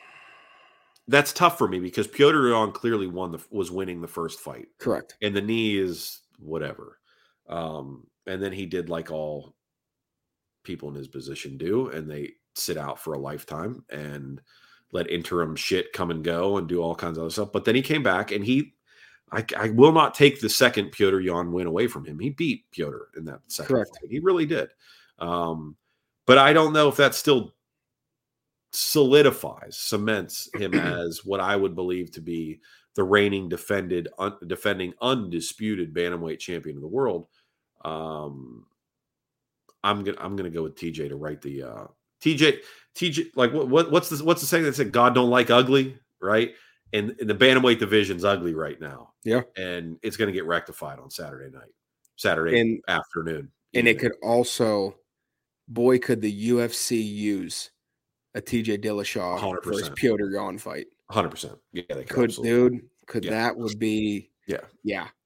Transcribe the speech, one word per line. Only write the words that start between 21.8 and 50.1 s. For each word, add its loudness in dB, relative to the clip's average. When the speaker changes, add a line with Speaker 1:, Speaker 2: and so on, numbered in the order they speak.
Speaker 1:
from -12
him. -12
He -4
beat -4
Petr -8
in -10
that -12
second -4
Speaker 2:
Correct. -2
Speaker 1:
fight. -16
He -6
really 2
did. -2
Um, -4
but 10
I 8
don't 6
know 6
if 0
that 6
still 0
solidifies, 4
cements -2
him -4
Speaker 2:
<clears throat> 2
Speaker 1:
as -4
what -2
I 0
would 2
believe -4
to -16
be -8
the 0
reigning 4
defended, -4
un-, -4
defending -2
undisputed -4
bantamweight -4
champion -10
of -14
the -10
world. -4
Um, -10
I'm 0
gonna, -6
I'm -8
gonna -6
go -4
with -8
T -8
J -8
to -10
write -10
the, -10
uh, -14
T 2
J, 4
T -2
J, -4
like, 4
what, -2
what, 4
what's 2
the, -8
what's 2
the -4
saying 2
that 0
said, 0
"God 6
don't 4
like 4
ugly," 4
right? 2
And, -2
and -4
the 2
bantamweight 6
division's 2
ugly 2
right -6
now. -14
Speaker 2:
Yeah. 2
Speaker 1:
And -8
it's -6